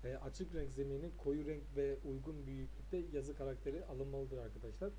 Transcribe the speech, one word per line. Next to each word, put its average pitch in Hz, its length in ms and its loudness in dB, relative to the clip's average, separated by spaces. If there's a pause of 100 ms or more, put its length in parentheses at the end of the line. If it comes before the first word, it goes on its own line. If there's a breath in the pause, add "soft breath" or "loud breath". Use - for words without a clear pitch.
e, 127 120 0
açık 170 400 -2
renk 143 160 4
zemini, 139 460 2
koyu 147 280 4
renk 151 180 0 (120)
ve 139 200 6 (100)
uygun 139 420 -2
büyüklükte 135 540 -2 (120)
yazı 139 220 2
karakteri 135 500 0
alınmalıdır 135 520 0
arkadaşlar. 113 600 -2